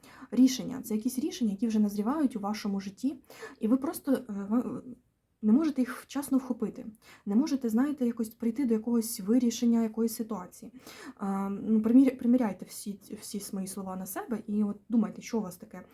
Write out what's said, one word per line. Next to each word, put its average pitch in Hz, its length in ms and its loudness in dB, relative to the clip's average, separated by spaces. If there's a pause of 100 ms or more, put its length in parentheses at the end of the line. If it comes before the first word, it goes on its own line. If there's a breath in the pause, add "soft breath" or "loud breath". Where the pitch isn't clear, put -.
(320 loud breath)
рішення, 220 500 2
це 214 140 -4
якісь 247 240 -4
рішення, 262 320 -2
які 226 160 -2
вже 214 120 2
назрівають 214 560 0
у 196 40 -6
вашому 202 400 -4
житті, 196 360 -6 (440 loud breath)
і 220 80 0
ви 254 100 4
просто, 294 340 -4
е, 240 120 0 (260)
ва-, 220 320 -2 (600)
не 214 100 4
можете 285 300 4
їх - 160 -4
вчасно 269 400 -2
вхопити, 240 480 -4 (400 loud breath)
не 202 100 0
можете, 269 340 2
знаєте, 254 360 0
якось 226 240 -2
прийти 233 360 -2
до 226 80 2
якогось 220 460 0
вирішення 233 640 4
якоїсь 226 320 -2
ситуації. 196 560 -10 (460 loud breath)
А, 196 320 -2
ну, 214 320 2
примір-, 254 360 8
приміряйте 240 480 2
всі, - 340 -12 (220)
всі 196 200 -10 (120)
мої 190 140 -6
слова 190 280 -10
на 190 100 -8
себе 294 420 -6
і 208 160 0
от 202 140 -2 (120)
думайте, 208 320 0
що - 160 -6
у 208 40 -2
вас 180 160 -10
таке, - 240 -18 (120)